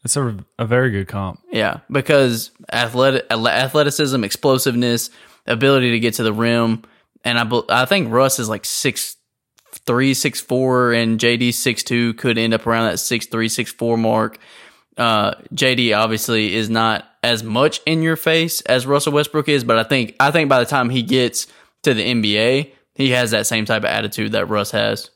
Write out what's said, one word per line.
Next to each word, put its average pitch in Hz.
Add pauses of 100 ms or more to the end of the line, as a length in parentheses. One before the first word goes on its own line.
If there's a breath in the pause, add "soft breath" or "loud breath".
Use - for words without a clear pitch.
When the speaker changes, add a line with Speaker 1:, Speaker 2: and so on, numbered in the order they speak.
Speaker 1:
It's -
a, 120 (200)
a 117
very 123
good 98
comp. 98 (100)
Speaker 2:
Yeah, 104 (120)
because 131 (200)
athletic, 123
athle-, 117
athleticism, 135
explosiveness, 123 (360 loud breath)
ability 123
to 117
get 113
to 123
the 110
rim, 113 (420 soft breath)
and 120
I 120
bel-, 117
I 123
think 170
Russ 131
is, 113
like, 107
six - (680)
three, 131
six -
four, 127
and 113
J 120
D 120
six -
two, 120
could 117
end 113
up 110
around 113
that 82
six -
three, 113
six 113
four 117
mark. 113 (600 loud breath)
Uh, 110 (200)
J 127
D 120
obviously 110
is 110
not 113 (180)
as 117
much 123
in 160
your 160
face 165
as 127
Russell 143
Westbrook 147
is, 143
but 113
I 113
think, 123
I 139
think 156
by 131
the 120
time 127
he 127
gets 123 (380 soft breath)
to 139
the 110
N 120
B 104
A, 131 (220 soft breath)
he 135
has 123
that 113
same 110
type 110
of -
attitude 107
that 104
Russ 104
has. 107